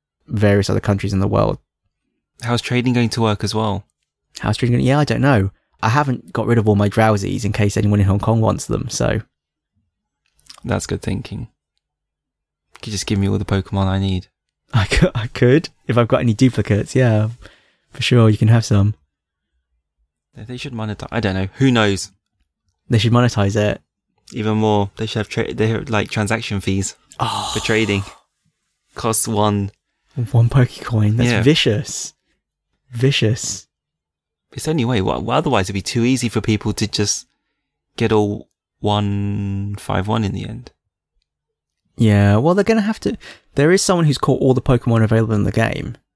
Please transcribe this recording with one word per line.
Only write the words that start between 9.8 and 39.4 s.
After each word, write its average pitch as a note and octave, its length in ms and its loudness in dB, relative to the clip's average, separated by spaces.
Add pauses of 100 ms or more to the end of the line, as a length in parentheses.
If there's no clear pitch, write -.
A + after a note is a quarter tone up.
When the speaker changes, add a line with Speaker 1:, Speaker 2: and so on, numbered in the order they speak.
Speaker 2:
That's A2 220 -4
good G2 160 -6
thinking. - 380 -6 (1300)
You - 80 -20
could G#2+ 120 -12
just G2 140 -8
give G#2 120 -2
me G2 100 0
all G2+ 100 0
the G#2 60 -4
Pokemon G2 420 -2
I F#2+ 120 -2
need. F#2+ 300 -4 (440)
Speaker 1:
I G2+ 140 2
could, - 280 2
I A2 140 -6
could, C3 400 2 (180)
if A2 120 -2
I've A#2 100 2
got B2+ 120 2
any A#2 140 2
duplicates, A2 600 0
yeah. A2 340 2 (640)
For - 100 -8
sure, A#2 260 4
you G#2+ 100 4
can A2+ 100 4
have A2+ 160 4
some. G#2 300 2 (1400)
Speaker 2:
They, G#2+ 100 -18
they B2 120 -14
should B2+ 180 -12
monetize. A2 380 -6
I A2+ 80 -2
don't G2+ 140 0
know. F#2+ 200 -2
Who C3+ 160 4
knows? G#2+ 400 2 (800)
Speaker 1:
They A#2 100 4
should A2 140 2
monetize A2+ 440 2
it. G#2 240 0 (520)
Speaker 2:
Even G#2+ 260 -2
more. G#2 380 2
They A2 100 -6
should G#2+ 140 -6
have G#2 80 -6
tra-, - 260 -4
they A2 140 0
have, A2+ 200 -4
like, G#2 220 -2
transaction G#2+ 500 -4
fees - 360 -2 (240)
Speaker 1:
Oh. - 340 -6
Speaker 2:
for A2 100 -4
trading. G#2 380 0 (920)
Costs A2+ 340 -4
one. G#2 420 0 (640)
Speaker 1:
One A#2 160 4
Pokecoin. A2+ 680 0
That's A#2+ 140 2
Speaker 2:
Yeah. A2 120 0
Speaker 1:
vicious. - 720 0 (760)
Vicious. B2 760 -2 (880)
Speaker 2:
It's - 120 -10
the F#3 60 -4
only D#3 140 0
way. A#2+ 180 0
Well, - 280 -2
otherwise, B2+ 360 0
it'd G2 80 -6
be F#2+ 80 -4
too A#2 220 -2
easy B2 240 0
for A2 120 -2
people G#2+ 340 0
to G#2+ 120 -2
just - 400 -4 (720)
get A2 160 0
all G#2+ 360 0 (320)
one G2+ 1000 -2